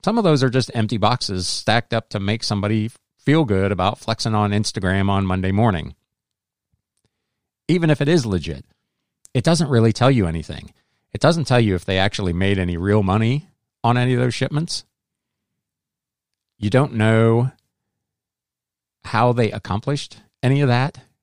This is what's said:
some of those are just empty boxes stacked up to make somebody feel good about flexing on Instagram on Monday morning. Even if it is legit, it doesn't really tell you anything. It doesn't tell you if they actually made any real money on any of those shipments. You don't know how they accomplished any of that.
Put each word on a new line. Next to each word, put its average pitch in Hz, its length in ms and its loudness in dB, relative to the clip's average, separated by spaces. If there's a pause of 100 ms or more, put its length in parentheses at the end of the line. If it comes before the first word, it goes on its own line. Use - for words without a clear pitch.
some 214 140 0
of 226 60 0
those 151 180 2
are 131 80 2
just 123 240 -2
empty 113 240 -2
boxes 101 500 -2
stacked - 460 -2
up 113 160 -4
to 107 100 -6
make 101 240 -4
somebody 107 460 -2 (300)
feel 151 260 2
good 98 260 0
about 92 280 -2
flexing 110 340 -4
on 104 160 0
Instagram 98 580 -2
on 98 200 0
Monday 92 240 -2
morning. 98 420 0 (1700)
Even 165 240 2
if 139 100 0
it 139 80 0
is 160 160 2
legit, 80 400 -4 (720)
it 127 80 0
doesn't 160 260 2
really 113 240 4
tell 123 160 2
you 120 160 2
anything. 78 480 -8 (400)
It - 80 -6
doesn't 165 240 2
tell 123 160 2
you 101 140 2
if 85 100 -6
they 95 140 0
actually 95 340 -2
made 95 240 0
any 87 180 -2
real 101 280 2
money 110 460 0 (340)
on 120 140 2
any 123 180 0
of 120 40 0
those 123 140 0
shipments. 165 500 -6 (1700)
You 104 120 -4
don't 131 240 2
know 113 580 2 (1500)
how 120 280 2
they 117 200 0
accomplished 110 640 -6 (260)
any 135 180 2
of 143 60 2
that. 123 320 -2 (240)